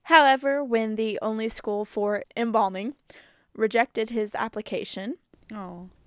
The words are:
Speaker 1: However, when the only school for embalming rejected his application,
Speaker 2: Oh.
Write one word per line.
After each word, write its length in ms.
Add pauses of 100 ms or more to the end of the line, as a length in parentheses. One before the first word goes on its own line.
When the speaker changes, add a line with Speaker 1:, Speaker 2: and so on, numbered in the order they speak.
Speaker 1:
However, 580
when 340
the 260
only 260
school 360
for 380 (140)
embalming 580 (600)
rejected 560
his 240
application, 800 (360)
Speaker 2:
Oh. 360 (180)